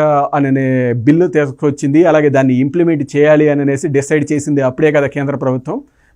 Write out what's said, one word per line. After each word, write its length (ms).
అనే 600
బిల్లు 340
తీసుకొచ్చింది, 800
అలాగే 240
దాన్ని 260
ఇంప్లిమెంట్ 600
చేయాలి 320
అని 120
అనేసి 260
డిసైడ్ 440
చేసింది 300
అప్పుడే 300
కదా 160
కేంద్ర 280
ప్రభుత్వం. 460